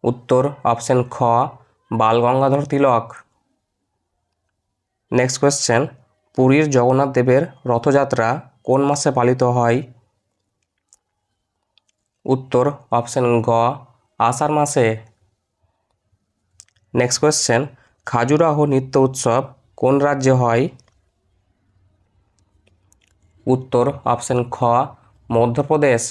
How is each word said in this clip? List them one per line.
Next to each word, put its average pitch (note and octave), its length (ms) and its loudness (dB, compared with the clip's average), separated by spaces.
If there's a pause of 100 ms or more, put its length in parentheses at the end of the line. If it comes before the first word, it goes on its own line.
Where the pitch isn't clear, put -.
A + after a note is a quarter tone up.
উত্তর B2+ 380 0 (300)
অপশন B2+ 260 -2 (160)
খ, - 20 -14 (720)
বাল A2+ 340 0
গঙ্গাধর C3+ 460 0
তিলক। C3 360 0 (2000)
নেক্সট B2+ 280 0
কোয়েশ্চেন, C3+ 420 0 (540)
পুরীর C3+ 340 4
জগন্নাথ C3 460 2
দেবের B2+ 260 2 (240)
রথযাত্রা B2+ 640 0 (340)
কোন C3 260 0
মাসে C#3+ 280 0
পালিত B2 260 0 (140)
হয়? A#2+ 220 2 (2500)
উত্তর C3 380 0 (340)
অপশন B2 280 -4 (200)
গ, - 20 -2 (720)
আষাঢ় C3 360 0
মাসে। D3 300 0 (2000)
নেক্সট B2 260 -2
কোয়েশ্চেন, D3 400 0 (460)
খাজুরাহো D3 560 0 (100)
নৃত্য C3 220 -2 (120)
উৎসব C3 360 -2 (340)
কোন C3 180 0 (120)
রাজ্যে C3+ 340 0
হয়? A#2+ 240 2 (2750)
উত্তর B2+ 380 0 (280)
অপশন B2 260 -4 (160)
খ, - 20 -16 (720)
মধ্যপ্রদেশ। A#2+ 800 0